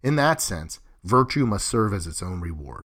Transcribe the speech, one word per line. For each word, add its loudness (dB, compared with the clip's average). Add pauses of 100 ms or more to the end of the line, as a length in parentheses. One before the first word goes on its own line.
In 2
that 4
sense, -6 (220)
virtue 4
must -2
serve 2
as -4
its -10
own -6
reward. -10